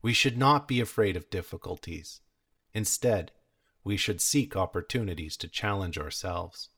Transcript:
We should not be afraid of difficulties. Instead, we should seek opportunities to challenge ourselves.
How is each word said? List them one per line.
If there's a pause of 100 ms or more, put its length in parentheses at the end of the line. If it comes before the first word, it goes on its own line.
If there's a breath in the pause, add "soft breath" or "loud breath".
We
should
not
be
afraid
of
difficulties. (520)
Instead, (540)
we
should
seek
opportunities
to
challenge
ourselves.